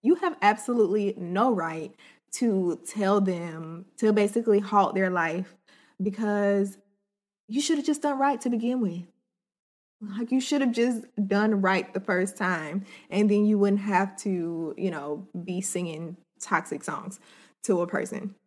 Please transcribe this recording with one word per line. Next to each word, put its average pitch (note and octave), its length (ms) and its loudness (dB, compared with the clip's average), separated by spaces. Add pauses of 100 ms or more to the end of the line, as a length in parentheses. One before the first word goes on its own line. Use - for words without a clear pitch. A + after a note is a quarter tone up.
You D4+ 140 6
have F4 240 -2
absolutely G#3 760 2
no F#3+ 340 0
right D#3+ 420 -4 (400)
to F#3+ 520 0
tell G3+ 340 2
them E3+ 680 -4 (120)
to G#3+ 140 4
basically G#3 480 4
halt G3+ 340 2
their F#3+ 160 2
life F3 460 -4 (440)
because G3+ 760 0 (720)
you A#3 120 -2
should D4+ 180 2
have C#4+ 80 -2
just D4 160 0
done C#4+ 160 0
right C#4 240 2
to B3 80 0
begin A#3+ 300 0
with. F3 220 -2 (960)
Like, G#3+ 300 -6
you B3+ 100 4
should C#4 200 0
have B3+ 120 4
just A#3 320 0 (220)
done G3+ 360 2
right F#3 300 2
the F#3+ 80 -4
first F#3+ 360 0
time, F3+ 480 -4 (260)
and G3+ 200 2
then G#3 160 4
you G#3+ 120 4
wouldn't G3+ 220 4
have G3 380 0
to, E3+ 580 -4
you F#3 140 -2
know, D3+ 360 -8 (180)
be F#3 180 -4
singing E3+ 560 -6 (220)
toxic - 440 -4
songs - 360 -10 (440)
to F#3 160 2
a F3 60 -2
person. - 480 -6 (120)